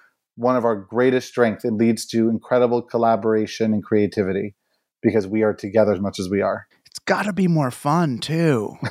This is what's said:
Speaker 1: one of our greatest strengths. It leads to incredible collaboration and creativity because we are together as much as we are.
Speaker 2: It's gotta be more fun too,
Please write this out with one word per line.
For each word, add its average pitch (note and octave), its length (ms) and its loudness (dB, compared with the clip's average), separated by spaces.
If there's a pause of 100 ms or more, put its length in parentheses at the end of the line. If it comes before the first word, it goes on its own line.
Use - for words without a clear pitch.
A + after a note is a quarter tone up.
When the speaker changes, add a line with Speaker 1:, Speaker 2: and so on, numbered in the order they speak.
(360)
Speaker 1:
one B2 200 0
of A#2 100 0
our A#2 100 2
greatest B2 540 0
strengths. A2+ 340 0
It A#2+ 100 -2
leads A2+ 340 0
to A2+ 220 0
incredible A#2+ 520 0
collaboration A2 920 0
and G#2 100 -2
creativity G2+ 720 -2 (460)
because G#2 240 2
we G#2+ 180 -2
are G#2+ 100 2
together G#2 400 0
as F#2 60 -2
much G2 200 -6
as F#2 100 -4
we G2 120 -2
are. F#2+ 260 -4 (180)
Speaker 2:
It's - 140 -16
gotta F#3+ 340 -2
be F#3 140 0
more D3+ 240 0
fun D3 480 -2
too, D3+ 560 -2 (160)